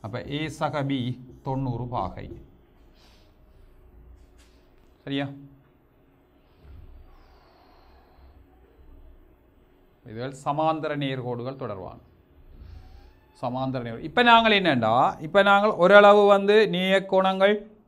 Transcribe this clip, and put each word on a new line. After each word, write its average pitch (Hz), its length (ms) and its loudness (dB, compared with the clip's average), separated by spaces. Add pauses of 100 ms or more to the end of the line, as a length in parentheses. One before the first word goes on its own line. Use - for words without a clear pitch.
அப்ப 113 140 -10 (160)
ஏ 156 140 -6
சக 147 400 -6
பி 139 100 -4 (440)
தொண்ணூறு 131 420 -8 (100)
பாகை. 98 440 -10 (2750)
சரியா? 139 240 -8 (4000)
இதுகள் 120 260 -12 (120)
சமாந்தர 156 580 -4
நேர்கோடுகள் 127 580 -8
தொடர்பான. 101 380 -12 (1400)
சமாந்தர 131 420 -6
நேர்-, 117 260 -12
இப்ப 247 220 0
நாங்கள் 226 280 4
என்னண்டா, 135 680 0
இப்ப 196 220 2
நாங்கள் 202 340 2
ஓரளவு 202 420 8 (100)
வந்து 202 400 2
நேய 190 380 0
கோணங்கள் 190 420 2 (320)